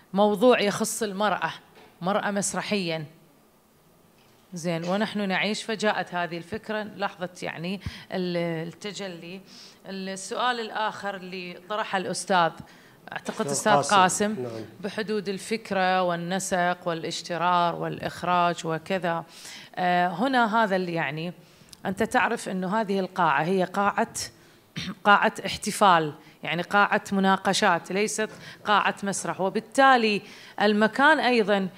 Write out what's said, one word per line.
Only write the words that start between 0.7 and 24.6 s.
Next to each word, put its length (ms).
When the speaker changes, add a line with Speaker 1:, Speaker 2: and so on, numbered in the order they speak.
Speaker 1:
المرأة، 500
مرأة 300
مسرحيًا. 760
زين، 300
ونحن 440
نعيش، 340
فجاءت 520
هذه 240
الفكرة 440
لحظة، 460
يعني، 380
ال-، 560
التجلي. 720
السؤال 720
الآخر 560
اللي 420
طرحه 300
الأستاذ، 520
أعتقد 340
Speaker 2:
أستاذ 60
Speaker 1:
أستاذ 200
Speaker 2:
قاسم. 240
Speaker 1:
قاسم، 460
Speaker 2:
نعم. 220
Speaker 1:
بحدود 480
الفكرة 760
والنسق 760
والاشترار 840
والإخراج 880
وكذا. 600
آه، 320
هنا 560
هذا 120
اللي، 180
يعني، 380
أنت 160
تعرف 460
أنه 320
هذه 200
القاعة 420
هي 220
قاعة، 500